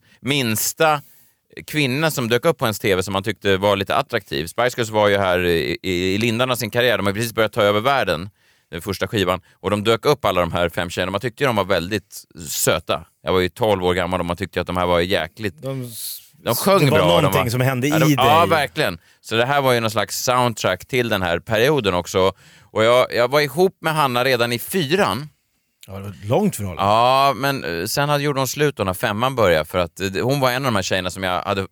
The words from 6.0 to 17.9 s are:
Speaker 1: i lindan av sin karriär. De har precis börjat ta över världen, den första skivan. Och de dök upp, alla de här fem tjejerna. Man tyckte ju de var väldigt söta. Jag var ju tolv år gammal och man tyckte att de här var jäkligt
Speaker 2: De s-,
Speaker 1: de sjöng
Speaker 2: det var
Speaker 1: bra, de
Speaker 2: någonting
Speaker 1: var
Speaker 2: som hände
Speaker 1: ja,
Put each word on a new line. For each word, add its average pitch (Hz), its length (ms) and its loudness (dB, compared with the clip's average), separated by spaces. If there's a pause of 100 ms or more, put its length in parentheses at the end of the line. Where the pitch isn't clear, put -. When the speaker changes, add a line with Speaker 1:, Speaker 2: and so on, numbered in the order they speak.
Speaker 1:
i 104 40 -2
lindan 120 320 0
av 120 60 -2
sin 110 140 -6
karriär. 120 260 2
De 98 100 -4
har 98 60 2
precis 110 220 -6
börjat 110 180 0
ta 117 100 2
över 104 180 4
världen, 104 500 0 (400)
den 85 120 -10
första 95 260 -4
skivan. 92 320 0 (200)
Och 95 100 -4
de 104 140 -2
dök 113 220 0
upp, 147 180 0
alla 92 160 2
de 85 120 0
här 87 160 0
fem 90 220 -6
tjejerna. 92 220 -4
Man 101 80 -4
tyckte 127 240 -6
ju - 20 0
de 117 100 0
var 98 80 2
väldigt 92 600 -4 (240)
söta. 85 560 -2 (180)
Jag 80 100 -2
var 92 80 2
ju 90 80 0
tolv 98 360 0
år 90 100 2
gammal 90 260 -2
och 85 60 -4
man 87 100 -4
tyckte 90 240 -6
att 87 60 -6
de 90 100 -6
här 90 100 0
var 87 140 2
jäkligt 87 600 -4
Speaker 2:
De 135 200 -10
s-, - 360 -14 (260)
Speaker 1:
de 117 100 -2
sjöng 190 300 2
Speaker 2:
det 131 60 4
var 104 80 4
Speaker 1:
bra, 90 80 4
de 87 160 6
Speaker 2:
någonting 95 200 2
Speaker 1:
var 110 80 -2
Speaker 2:
som 127 100 -2
hände 127 280 0
Speaker 1:
ja, - 80 0